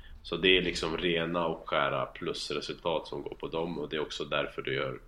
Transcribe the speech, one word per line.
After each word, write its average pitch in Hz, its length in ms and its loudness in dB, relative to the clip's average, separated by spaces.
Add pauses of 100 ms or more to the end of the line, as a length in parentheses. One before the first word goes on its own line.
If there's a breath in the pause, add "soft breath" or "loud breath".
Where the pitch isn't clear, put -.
(220 soft breath)
Så - 140 -4
det 92 200 8
är 90 60 6
liksom 82 340 0
rena 85 500 2
och 82 220 -2
skära 69 380 2
plusresultat 76 1000 -4
som 71 160 -6
går - 120 -8
på - 140 -8
dem, 82 300 -2
och 73 100 -4
det 76 80 -4
är 76 40 0
också - 240 -4
därför 73 380 -2
du 67 120 -2
gör 67 340 -2